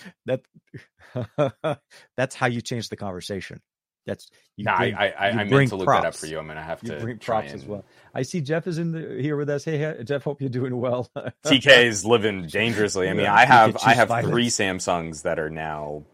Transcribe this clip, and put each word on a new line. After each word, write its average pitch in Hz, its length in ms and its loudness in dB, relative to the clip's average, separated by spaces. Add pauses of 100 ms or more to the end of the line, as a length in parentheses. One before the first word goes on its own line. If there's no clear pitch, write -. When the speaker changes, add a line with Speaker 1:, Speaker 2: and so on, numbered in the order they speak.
(260)
Speaker 1:
that, 127 160 -4 (720)
<laughs> 135 640 -4 (360)
that's 131 180 -2
how 131 120 0
you 120 140 -2
change 117 300 -8
the 104 60 -10
conversation. 92 640 -10 (440)
That's, - 240 -10 (280)
you 101 80 -8
Speaker 2:
Nah, 101 140 2
Speaker 1:
bring, 98 160 0
Speaker 2:
I, 98 160 2
I, 82 200 -2
Speaker 1:
you - 20 0
Speaker 2:
I 113 40 -2
meant 104 140 -2
Speaker 1:
bring 135 200 6
Speaker 2:
to 101 60 -6
look 92 100 -4
that 120 120 6
up 87 60 2
Speaker 1:
props. 82 160 -6
Speaker 2:
for 78 60 -10
you. 78 120 -8
I'm 78 100 -10
gonna 78 140 -12
have 80 200 -10
Speaker 1:
You 117 80 -10
Speaker 2:
to 76 100 -8
Speaker 1:
bring 113 180 -8
Speaker 2:
try 110 240 -2
Speaker 1:
props 71 120 -12
as 95 80 -14
Speaker 2:
and - 80 -14
Speaker 1:
well. 101 140 -12 (300)
I 127 80 -4
see 175 180 -6
Jeff 156 260 -4
is 170 120 -6
in 170 140 -4
the, 160 300 -8
here 147 140 -2
with 143 120 -4
us. 143 160 -4
Hey, 160 140 -4 (200)
he-, 120 60 -12
Jeff, 139 200 -4
hope 143 160 -6
you're 135 100 -4
doing 123 260 -4
well. 123 340 -4 (180)
<laughs> - 160 -12
Speaker 2:
T 139 160 4
K 123 260 10
is 101 180 -2
living 104 420 2
dangerously. 98 640 0
I 92 40 0
mean, 98 120 0
Speaker 1:
Yeah, 101 100 2
Speaker 2:
I 113 80 8
Speaker 1:
you 127 40 6
Speaker 2:
have, 117 260 8
Speaker 1:
could 110 100 -6
Speaker 2:
I 107 80 2
Speaker 1:
choose 120 60 6
Speaker 2:
have 110 120 6
Speaker 1:
violence. 117 220 0
Speaker 2:
three 120 180 0
Samsungs 90 720 -2
that 82 160 -2
are 78 120 -4
now 76 520 -8 (120)